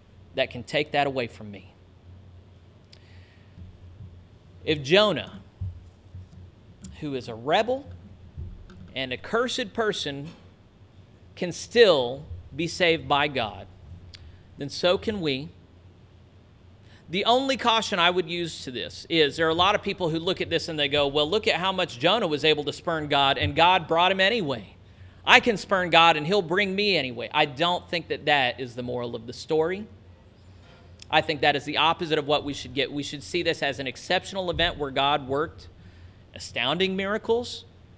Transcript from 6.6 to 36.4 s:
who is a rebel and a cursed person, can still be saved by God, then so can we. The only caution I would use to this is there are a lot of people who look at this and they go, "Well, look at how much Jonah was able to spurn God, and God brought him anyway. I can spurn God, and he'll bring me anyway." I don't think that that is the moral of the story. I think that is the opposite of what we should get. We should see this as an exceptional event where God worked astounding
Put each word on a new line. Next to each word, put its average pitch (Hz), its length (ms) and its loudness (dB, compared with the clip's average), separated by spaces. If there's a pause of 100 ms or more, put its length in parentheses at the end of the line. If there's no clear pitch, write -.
who 147 140 -6
is 120 120 -8
a 120 80 -10
rebel 214 520 0 (1080)
and 127 200 -6
a - 20 -2
cursed 233 560 -2
person, 156 560 -4 (1080)
can 175 160 -4
still 147 720 4 (280)
be 160 120 -2
saved 165 420 2
by 143 200 4
God, 104 380 -4 (920)
then 143 100 -8
so 180 300 0
can 208 240 -4
we. 143 260 -2 (1600)
The 190 160 -2
only 262 320 4
caution 220 420 0
I 170 100 6
would 180 220 0
use 170 320 -6
to 139 80 -10
this 104 380 -8
is 147 280 4
there 160 100 2
are 160 40 4
a 160 40 2
lot 185 200 4
of 202 80 -2
people 185 280 -2
who 165 100 -2
look 175 200 -2
at 175 80 -4
this 165 200 -2
and 160 100 -6
they 143 80 2
go, 143 220 2
"Well, 151 200 2
look 214 200 0
at 151 80 4
how 185 160 0
much 165 260 -2
Jonah 185 300 2
was 147 160 0
able 151 180 4
to 143 100 -4
spurn 156 360 -4
God, 139 280 4
and 147 200 -2
God 170 320 4
brought 175 240 4
him 190 80 0
anyway. 175 560 0 (480)
I 226 160 8
can 226 160 2
spurn 180 340 0
God, 165 260 8
and 151 80 -2
he'll 202 160 2
bring 190 360 0
me 202 200 2
anyway." 120 380 -4
I 151 120 4
don't 160 420 -2
think 170 200 -6
that 139 180 -6
that 139 340 2
is 120 160 -8
the 123 80 -6
moral 120 320 -6
of 113 100 -14
the 120 60 -10
story. 175 560 -2 (1200)
I 156 100 2
think 156 200 -2
that 147 160 4
is 139 80 -6
the 139 140 -4
opposite 160 380 0
of 139 120 -2
what 147 160 0
we 139 100 -6
should 127 200 -12
get. 131 180 -2
We 143 100 -4
should 139 220 -12
see 175 180 -4
this 156 180 -2
as 139 200 -2
an 135 80 -6
exceptional 180 600 -4
event 165 300 -2
where 139 140 -6
God 139 340 0
worked 143 400 -4 (640)
astounding 165 600 -2